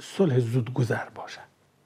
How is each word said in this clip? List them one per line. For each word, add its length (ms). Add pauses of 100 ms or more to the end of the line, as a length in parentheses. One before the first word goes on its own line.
صلح 380
زود 360
گذر 300 (100)
باشه. 260 (460)